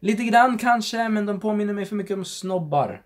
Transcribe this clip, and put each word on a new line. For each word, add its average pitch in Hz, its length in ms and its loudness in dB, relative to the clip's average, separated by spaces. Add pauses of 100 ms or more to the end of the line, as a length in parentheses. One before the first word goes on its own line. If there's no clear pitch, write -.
Lite 214 240 0
grann 233 340 6
kanske, 226 500 0
men 214 180 0
de 202 140 -4
påminner 208 320 0
mig 202 120 -4
för 202 120 -8
mycket 202 200 -4
om 190 80 -6
snobbar. 151 800 -2